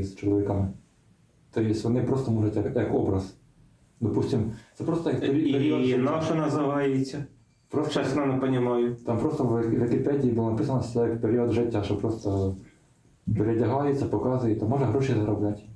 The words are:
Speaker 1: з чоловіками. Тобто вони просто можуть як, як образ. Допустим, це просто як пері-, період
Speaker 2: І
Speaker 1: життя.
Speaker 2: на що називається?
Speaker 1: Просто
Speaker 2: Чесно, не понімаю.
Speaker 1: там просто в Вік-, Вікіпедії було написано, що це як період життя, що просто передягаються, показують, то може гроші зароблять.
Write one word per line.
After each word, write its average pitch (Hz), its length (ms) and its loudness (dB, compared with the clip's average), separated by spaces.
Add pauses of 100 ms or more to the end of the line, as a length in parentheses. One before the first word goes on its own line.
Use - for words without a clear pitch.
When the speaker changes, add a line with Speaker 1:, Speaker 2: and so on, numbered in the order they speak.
Speaker 1:
з 95 120 -8
чоловіками. 101 520 0 (840)
Тобто 110 200 0 (100)
вони 120 180 0
просто 127 300 0
можуть 107 240 0
як, 107 200 -2
як 113 200 0
образ. 95 400 -2 (640)
Допустим, - 500 0 (240)
це - 80 -10
просто 165 260 -2
як 131 120 -2
пері-, 143 320 0
період 127 280 2
Speaker 2:
І 127 40 2
Speaker 1:
життя. 127 160 2 (100)
Speaker 2:
на 160 100 -2
що 165 140 0
називається? 143 920 0 (440)
Speaker 1:
Просто 147 340 -2
Speaker 2:
Чесно, 139 220 0
не 135 80 2
понімаю. 123 640 0 (100)
Speaker 1:
там 117 140 0
просто 143 240 0
в 117 180 2
Вік-, 113 220 0
Вікіпедії 135 500 2
було 113 180 0
написано, 127 320 0
що - 100 -8
це 120 60 0 (100)
як 113 120 -2
період 117 300 2
життя, 107 320 2
що 98 140 0
просто 98 580 0 (840)
передягаються, 131 680 2
показують, 120 540 0
то 110 80 -2
може 135 180 2
гроші 117 280 2
зароблять. 104 500 0 (120)